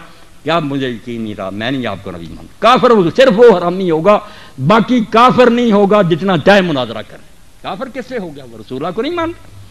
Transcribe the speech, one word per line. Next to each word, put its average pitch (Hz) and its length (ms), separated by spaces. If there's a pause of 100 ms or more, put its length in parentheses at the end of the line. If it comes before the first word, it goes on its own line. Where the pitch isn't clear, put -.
(440)
क्या 165 160
मुझे 139 300
यकीन 117 320
नहीं 104 120
रहा, 95 160
मैं 110 220
नहीं 127 140
आपको 98 240
नबी 85 160
मानता। - 360
काफिर 240 300
वो, 180 180
सिर्फ 254 220
वो 233 220
हरामी 175 340
होगा, 160 340 (380)
बाकी 220 400
काफिर 240 480
नहीं 233 240
होगा, 202 300
जितना 175 340
चाहे 190 240
मुनाजरा 123 420
करे। - 200 (420)
काफिर 190 240
किससे 247 300
हो 180 120
गया? 139 140
वो 113 140
रसूलुल्लाह 131 340
को 220 100
नहीं 302 100
मानता। 339 360 (220)